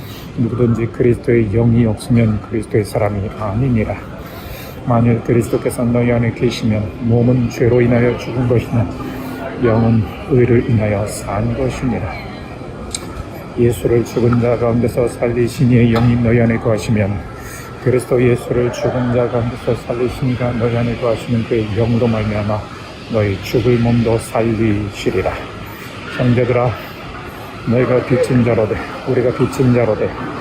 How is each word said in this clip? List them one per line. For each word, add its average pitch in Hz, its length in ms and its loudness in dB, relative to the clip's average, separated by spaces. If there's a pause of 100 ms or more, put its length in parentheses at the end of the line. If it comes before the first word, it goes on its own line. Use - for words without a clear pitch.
(360)
누구든지 117 500 0
그리스도의 117 680 2
영이 117 340 4
없으면 110 560 2
그리스도의 110 420 -2
사람이 104 540 -2
아니니라. 107 560 0 (920)
만일 117 360 4
그리스도께서 120 600 0
너희 120 280 2
안에 117 200 2
계시면 110 500 0 (200)
몸은 120 480 4
죄로 123 300 4
인하여 120 380 4
죽은 120 300 -2
것이나 117 380 2 (760)
영은 113 400 4 (280)
의를 123 380 4
인하여 107 380 2
산 107 500 -4
것이니라. 120 760 -4 (1200)
예수를 120 480 2
죽은 120 360 2
자 120 180 2
가운데서 120 480 0
살리신 120 640 0
이의 117 220 6
영이 120 240 4
너희 120 240 4
안에 113 180 2
거하시면, 107 580 0 (680)
그리스도 123 360 2
예수를 120 520 2
죽은 123 420 -2
자 120 140 2
가운데서 120 460 -2 (120)
살리신 123 440 -2
이가 123 280 -2
너희 117 180 0
안에 120 200 0
거하시는 113 480 -2
그의 110 320 0
영으로 117 320 2
말미암아 104 500 0 (540)
너희 104 300 0
죽을 123 360 2
몸도 117 400 2
살리시리라. 107 1120 0 (880)
형제들아, 123 520 2 (960)
너희가 123 400 2
빚진 123 380 2
자로되, 110 320 2 (320)
우리가 123 280 2
빚진 127 360 2
자로되, 110 380 2 (300)